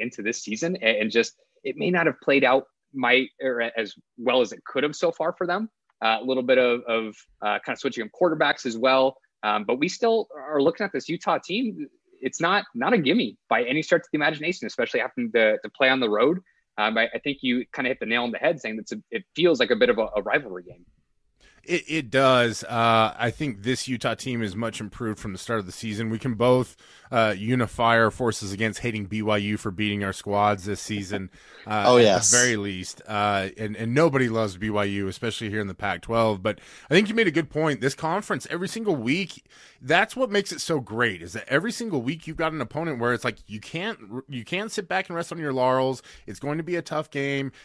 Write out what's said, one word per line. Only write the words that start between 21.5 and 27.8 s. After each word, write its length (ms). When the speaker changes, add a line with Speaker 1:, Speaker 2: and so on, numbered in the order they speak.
Speaker 2:
It, 240
it 220
does. 540
Uh, 540
I 120
think 320
this 260
Utah 260
team 260
is 160
much 240
improved 380
from 140
the 60
start 200
of 80
the 60
season. 360
We 100
can 160
both 420
uh, 260
unify 640